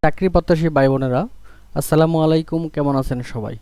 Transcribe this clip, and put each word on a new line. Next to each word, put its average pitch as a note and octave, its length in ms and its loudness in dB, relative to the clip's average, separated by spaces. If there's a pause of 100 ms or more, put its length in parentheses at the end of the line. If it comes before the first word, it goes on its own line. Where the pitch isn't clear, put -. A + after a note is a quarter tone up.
চাকরি E3+ 300 2
প্রত্যাশী E3+ 320 2 (100)
ভাই C3+ 140 4
বোনেরা, C3 300 0 (580)
আসসালামু D#3+ 460 2
আলাইকুম। D#3+ 360 0 (140)
কেমন C#3+ 260 0
আছেন B2+ 180 -4 (120)
সবাই? A2+ 300 -8